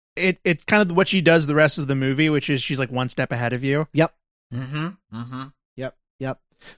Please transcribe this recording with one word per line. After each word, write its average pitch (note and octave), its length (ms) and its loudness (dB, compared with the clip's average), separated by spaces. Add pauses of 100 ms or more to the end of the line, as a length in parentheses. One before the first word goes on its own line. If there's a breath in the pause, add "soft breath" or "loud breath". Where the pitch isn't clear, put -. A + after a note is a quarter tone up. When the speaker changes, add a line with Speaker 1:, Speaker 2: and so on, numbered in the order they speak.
(160)
Speaker 1:
it, F3+ 280 0
it's F3 200 0
kind G#3 260 4
of E3+ 60 -4
what F#3+ 120 4
she F#3+ 140 2
does D#3+ 240 6
the D3 80 0
rest D3+ 240 4
of D3 80 -4
the C#3 80 0
movie, C3+ 340 0
which D3+ 220 0
is C3 120 0
she's, C3+ 160 -4
like, B2+ 120 -4
one B2+ 180 -2
step C3 240 -4
ahead A#2+ 200 -2
of B2 120 -4
you. C#3+ 280 -2
Speaker 2:
Yep. D#3 220 2 (380)
Speaker 3:
Mm-hmm. C3+ 360 -8 (260)
Mm-hmm. B2 280 -12 (340)
Speaker 2:
Yep. B2+ 200 -12 (220)
Yep. C3 220 -8 (380 loud breath)